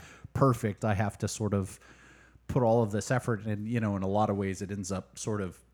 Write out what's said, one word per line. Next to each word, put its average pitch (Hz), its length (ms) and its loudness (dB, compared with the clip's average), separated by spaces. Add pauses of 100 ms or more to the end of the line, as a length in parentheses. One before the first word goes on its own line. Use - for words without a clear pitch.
(340)
perfect. 117 500 2
I 110 100 2
have 101 240 0
to 104 100 -2
sort 101 260 -2
of 98 240 -2 (680)
put 131 140 2
all 117 200 6
of 107 80 0
this 104 200 -2
effort 117 360 0
in," 104 200 -2
you 117 140 0
know, 104 160 2
in 95 60 -2
a 95 60 0
lot 107 200 4
of 104 80 0
ways, 98 240 -2
it 98 100 -6
ends 98 220 -6
up - 260 -6
sort 107 220 -4
of 92 180 -6 (160)